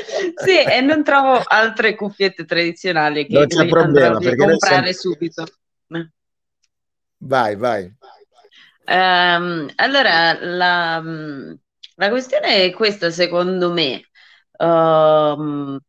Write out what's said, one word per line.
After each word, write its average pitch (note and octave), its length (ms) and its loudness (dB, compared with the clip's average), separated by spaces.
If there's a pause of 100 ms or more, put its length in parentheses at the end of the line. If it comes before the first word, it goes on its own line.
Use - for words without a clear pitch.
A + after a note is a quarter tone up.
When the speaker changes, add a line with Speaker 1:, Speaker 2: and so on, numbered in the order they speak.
(360)
Speaker 1:
Sì, F4 280 2
e B3 180 0
non D4 220 2
trovo C4+ 400 2
altre A3 520 0
cuffiette G3 500 -6
tradizionali E3 800 -2
che - 80 -4
Speaker 2:
Non C#3+ 140 4
c'è - 80 -6
Speaker 1:
mi D#3+ 80 4
andrò E3 180 4
Speaker 2:
problema, C#3 340 4
Speaker 1:
a A2 40 -2
Speaker 2:
perché B2 260 2
noi D#3 120 6
Speaker 1:
comprare F#3 360 0
Speaker 2:
siamo F#3 200 -6
Speaker 1:
subito. E3 320 -8 (1700)
Speaker 2:
Vai, A#2+ 380 -2
vai. G#2 360 -4 (960)
Speaker 1:
Ehm, F3 920 0
allora, G3 640 0
la, F3 640 -2
mm, D#3 520 -12 (420)
la F#3+ 140 -2
questione A#3+ 540 0
è F3+ 80 0
questa, G3+ 400 -2
secondo F3 600 -2
me, D3 300 -2 (560)
ehm, D3+ 1300 2